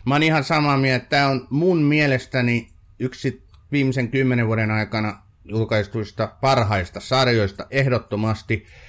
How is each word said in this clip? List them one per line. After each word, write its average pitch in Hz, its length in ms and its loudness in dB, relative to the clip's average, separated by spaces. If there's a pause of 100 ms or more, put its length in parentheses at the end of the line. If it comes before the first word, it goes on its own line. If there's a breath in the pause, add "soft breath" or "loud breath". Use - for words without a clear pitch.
Mä 135 80 2
oon 147 80 2
ihan 156 220 2
samaa 147 320 2
mieltä. 131 320 0
Tää 139 200 2
on 131 220 -2
mun 165 320 2
mielestäni 131 840 0 (320)
yksi 127 440 -6 (300)
viimeisen 131 360 0
kymmenen 127 380 0
vuoden 110 240 0
aikana 107 520 -4 (220)
julkaistuista 107 960 -4
parhaista 107 600 0
sarjoista 120 720 0
ehdottomasti. 113 920 -2 (240 loud breath)